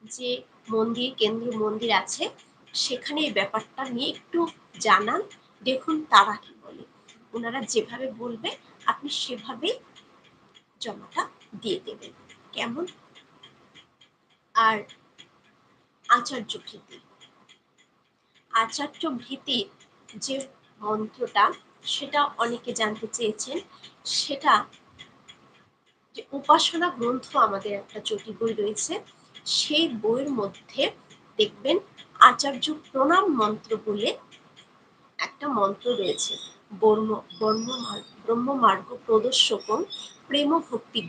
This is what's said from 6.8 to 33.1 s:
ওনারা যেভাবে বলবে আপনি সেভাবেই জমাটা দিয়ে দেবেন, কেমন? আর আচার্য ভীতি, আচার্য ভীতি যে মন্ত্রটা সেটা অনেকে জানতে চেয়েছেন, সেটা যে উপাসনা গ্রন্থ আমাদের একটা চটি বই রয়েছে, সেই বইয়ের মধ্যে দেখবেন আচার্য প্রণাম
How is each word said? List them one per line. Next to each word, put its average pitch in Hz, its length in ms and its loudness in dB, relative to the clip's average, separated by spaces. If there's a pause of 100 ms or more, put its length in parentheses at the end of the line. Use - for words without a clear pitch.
ওনারা 233 260 -6 (120)
যেভাবে 247 340 -2 (160)
বলবে 240 280 -6 (400)
আপনি - 180 -6 (140)
সেভাবেই 254 540 -6 (1040)
জমাটা 208 420 -8 (400)
দিয়ে - 240 -4
দেবেন, - 260 -16 (420)
কেমন? 247 300 -6 (1700)
আর 226 220 6 (1300)
আচার্য 240 440 0 (140)
ভীতি, - 300 -20 (1600)
আচার্য 240 500 -2 (200)
ভীতি - 360 -6 (640)
যে 269 120 -4 (440)
মন্ত্রটা 214 640 0 (500)
সেটা 285 260 0 (220)
অনেকে 240 280 -2 (100)
জানতে 220 260 -2 (100)
চেয়েছেন, 240 400 -4 (640)
সেটা 277 340 2 (1600)
যে - 80 -12 (160)
উপাসনা 320 580 4
গ্রন্থ 240 300 -2 (200)
আমাদের 202 340 -4
একটা - 180 -16 (100)
চটি 214 300 -6
বই 226 220 -2
রয়েছে, 214 340 -4 (640)
সেই 320 300 2 (160)
বইয়ের 285 280 0 (100)
মধ্যে - 420 -4 (560)
দেখবেন 254 380 2 (520)
আচার্য 254 380 0 (220)
প্রণাম 311 360 4 (160)